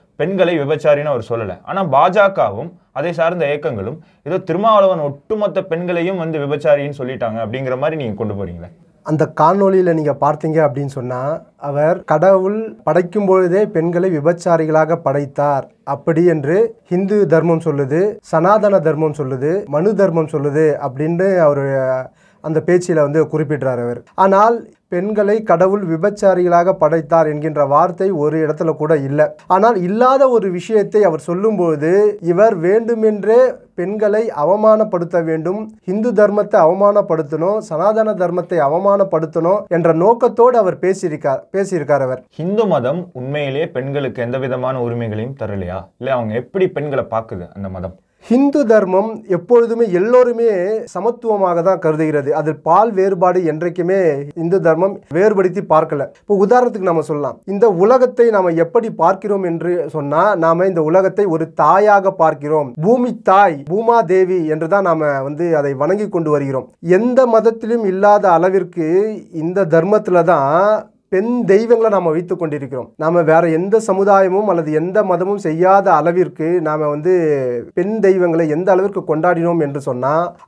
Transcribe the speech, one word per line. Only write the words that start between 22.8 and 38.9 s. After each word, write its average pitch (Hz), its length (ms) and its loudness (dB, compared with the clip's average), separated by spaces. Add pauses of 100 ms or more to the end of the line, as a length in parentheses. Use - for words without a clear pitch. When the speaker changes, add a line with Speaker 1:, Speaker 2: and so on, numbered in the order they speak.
Speaker 2:
வந்து 151 300 2
குறிப்பிடுறார் 143 580 -2
அவர். 120 220 -6 (100)
ஆனால் 202 560 2 (180)
பெண்களை 202 560 -2
கடவுள் 190 440 2
விபச்சாரிகளாக 180 840 2
படைத்தார் 160 540 2
என்கின்ற 151 380 -2
வார்த்தை 175 460 0
ஒரு 151 360 0
இடத்துல 151 280 -2
கூட 156 220 0
இல்ல. 143 380 0 (120)
ஆனால் 196 340 2
இல்லாத 254 480 2
ஒரு 202 220 0
விஷயத்தை 202 520 0
அவர் 160 160 0
சொல்லும்போது, 185 1000 0
இவர் 185 340 2
வேண்டுமென்றே 214 840 0 (380)
பெண்களை 208 640 -2
அவமானப்படுத்த 185 840 0
வேண்டும், 170 480 -4 (120)
ஹிந்து 220 280 -2
தர்மத்தை 202 480 2
அவமானப்படுத்தணும், 175 960 2
சனாதன 214 560 -2
தர்மத்தை 175 440 -4
அவமானப்படுத்தணும் 170 1120 0